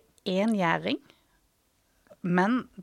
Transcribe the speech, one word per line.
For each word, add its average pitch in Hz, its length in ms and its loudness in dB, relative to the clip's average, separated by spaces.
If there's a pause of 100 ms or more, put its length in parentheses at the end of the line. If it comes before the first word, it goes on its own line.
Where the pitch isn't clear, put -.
(260)
én 202 300 0
gjæring, 170 440 0 (1200)
men 190 440 0 (160)